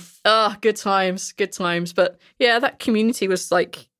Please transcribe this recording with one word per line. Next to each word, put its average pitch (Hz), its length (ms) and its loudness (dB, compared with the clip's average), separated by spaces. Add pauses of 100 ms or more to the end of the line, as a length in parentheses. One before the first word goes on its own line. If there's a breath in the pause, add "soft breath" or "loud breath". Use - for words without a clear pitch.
(260)
ah, 214 340 2
good 214 160 0
times, 190 560 -2
good 196 220 -6
times. 175 400 -4
But - 240 2 (200 soft breath)
yeah, 240 220 2
that 262 200 -2
community 220 500 0
was, 185 200 -2
like, - 380 -2 (120)